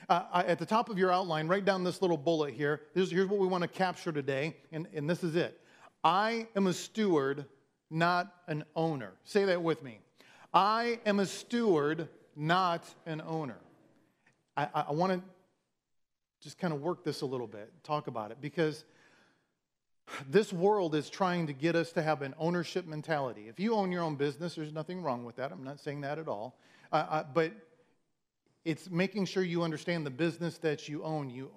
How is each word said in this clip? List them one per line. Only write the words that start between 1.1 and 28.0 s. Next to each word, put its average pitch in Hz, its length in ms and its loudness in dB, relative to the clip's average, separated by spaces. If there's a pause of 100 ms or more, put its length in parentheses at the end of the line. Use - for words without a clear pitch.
outline, 170 380 2
write 196 160 2
down 190 180 4
this 180 200 0
little 170 160 2
bullet 147 360 2
here. 147 280 0 (120)
Here's, 180 160 2
here's 190 180 2
what 202 120 2
we 190 60 4
wanna 180 220 2
capture 180 440 -2
today, 139 440 -2 (140)
and, 160 240 -6
and 147 140 -2
this 175 160 0
is 160 100 -2
it. 147 260 0 (440)
I 220 500 2
am 196 120 4
a 180 60 4
steward, 143 760 2 (440)
not 175 420 0 (140)
an 156 180 -4 (120)
owner. 143 380 -2 (100)
Say 196 220 2
that 175 160 2
with 160 200 0
me. 117 180 -14 (540)
I 226 500 4
am 202 140 4
a 196 80 4
steward, 165 800 2 (280)
not 170 480 2 (220)
an 160 200 -6
owner. 151 320 -6 (1000)
I, 147 180 0
I, 156 80 0
I 147 100 -4
wanna 180 300 0 (1200)
just - 180 -18
kinda 165 180 0
work 170 260 -4
this 151 200 -4
a 147 40 -4
little 123 200 -4
bit, 107 260 -14 (100)
talk 151 240 -4
about 110 240 -6
it, 117 100 -14
because 151 440 -2 (1400)
this 196 240 4
world 185 420 2
is 147 160 -2
trying 175 380 0
to 147 40 -6
get 151 220 0
us 165 180 2
to 180 80 0
have 151 220 0
an 135 160 -6
ownership 175 480 -2
mentality. 143 640 -4
If 113 100 -16
you 220 160 2
own 196 160 2
your 175 140 0
own 156 100 -2
business, 143 400 -2
there's 151 180 -8
nothing 175 300 -8
wrong 123 220 -4
with 117 120 -12
that. 131 140 -6
I'm 175 140 -14
not 139 160 -12
saying 143 220 -6
that 147 160 -4
at 160 100 -8
all. 113 280 -6 (360)
Uh, 151 180 2
uh, 156 140 0 (100)
but 165 160 4 (1120)